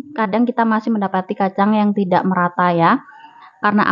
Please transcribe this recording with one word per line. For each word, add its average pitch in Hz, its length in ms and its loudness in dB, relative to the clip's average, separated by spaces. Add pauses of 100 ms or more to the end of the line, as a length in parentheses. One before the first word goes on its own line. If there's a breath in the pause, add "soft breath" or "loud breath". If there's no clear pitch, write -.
(180)
kadang 220 240 0
kita 233 240 0
masih 220 240 -2
mendapati 196 480 -2
kacang 202 400 0
yang 208 160 0
tidak 185 320 0
merata 180 480 0
ya, 175 240 2 (640 loud breath)
karena 208 280 0